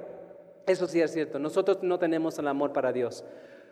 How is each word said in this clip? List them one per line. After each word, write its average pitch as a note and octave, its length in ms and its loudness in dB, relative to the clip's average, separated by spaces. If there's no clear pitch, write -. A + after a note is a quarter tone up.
Eso F3+ 200 2
sí E3+ 140 2
es D#3 100 4
cierto. D3+ 280 -2
Nosotros F#3 440 2
no F3+ 160 2
tenemos D#3+ 400 0
el D3 80 -2
amor C#3 260 0
para B2+ 200 2
Dios. A#2+ 320 -2